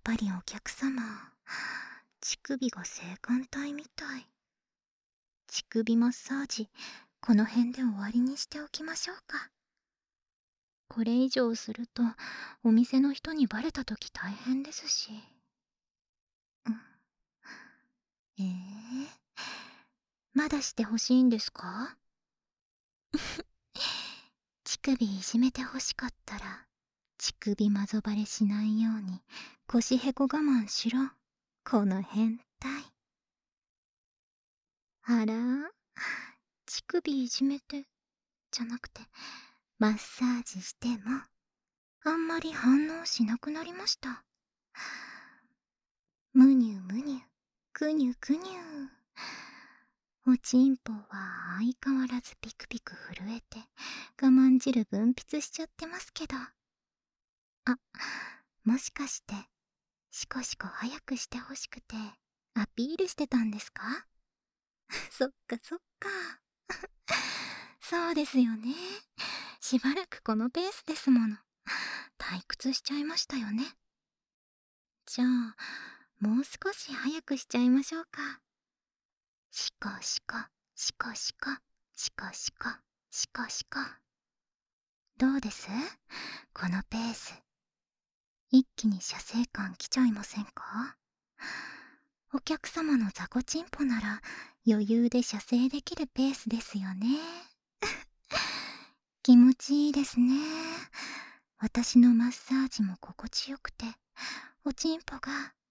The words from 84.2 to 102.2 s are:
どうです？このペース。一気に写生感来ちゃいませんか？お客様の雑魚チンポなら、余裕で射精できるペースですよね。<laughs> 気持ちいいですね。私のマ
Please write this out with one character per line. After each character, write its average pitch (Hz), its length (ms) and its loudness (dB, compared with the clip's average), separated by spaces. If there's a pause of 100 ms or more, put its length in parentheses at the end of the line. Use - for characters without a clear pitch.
ど 262 160 4
う 277 80 0
で 214 100 -4
す？ - 180 -8 (840)
こ 180 140 -6
の 185 160 -2
ペ - 140 -8
ー 226 160 -4
ス。 - 200 -6 (1160)
一 262 260 6
気 226 120 0
に 190 140 0
写 - 180 -8
生 240 280 -2
感 196 280 -8
来 - 120 -12
ち - 100 -6
ゃ 254 80 6
い 233 60 6
ま 208 120 -4
せ 208 180 -8
ん 202 40 -6
か？ - 520 -8 (1400)
お 269 60 0
客 - 280 -4
様 311 300 2
の 214 140 2
雑 - 180 -8
魚 247 140 0
チ - 180 -2
ン 339 80 -8
ポ - 140 -4
な 240 180 2
ら、 208 200 -2 (460)
余 214 160 6
裕 233 260 4
で 247 120 2
射 214 180 -2
精 247 300 2
で 285 140 -6
き - 120 -10
る 311 120 -4
ペ 269 220 0
ー 277 40 0
ス - 160 -6
で 226 100 0
す 208 200 -6
よ 190 160 -4
ね。 240 240 0 (640)
<laughs> - 1400 -8
気 247 160 12
持 254 160 12
ち 294 340 2
い - 20 4
い 277 40 2
で 285 100 2
す - 160 -2
ね。 254 160 6 (1200)
私 240 400 4
の 240 160 12
マ 240 140 4